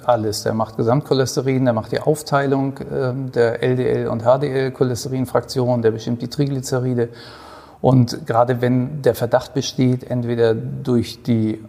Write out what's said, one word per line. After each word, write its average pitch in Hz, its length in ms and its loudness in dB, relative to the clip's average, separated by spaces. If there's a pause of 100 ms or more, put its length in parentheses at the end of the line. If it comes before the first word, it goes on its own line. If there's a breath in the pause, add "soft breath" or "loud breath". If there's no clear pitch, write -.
alles. 110 380 2
Der 113 100 0
macht 113 240 -4
Gesamtcholesterin, 131 880 2
der 120 80 2
macht 110 180 -4
die 127 80 -2
Aufteilung, 139 760 0 (140)
ähm, 131 440 -2
der 117 280 2
L 127 140 2
D 127 100 0
L 120 220 0
und 113 160 -4
H 123 140 4
D 143 100 -2
L 135 240 -2
Cholesterinfraktion, 127 1080 -2
der 110 100 4
bestimmt 113 300 -4
die 123 80 -6
Triglyceride. 127 800 -2 (720 loud breath)
Und 127 440 4
gerade 120 360 2
wenn 127 400 0
der 123 140 4
Verdacht 127 380 -2
besteht, 127 560 0
entweder 117 440 0
durch 127 680 -2
die 110 460 0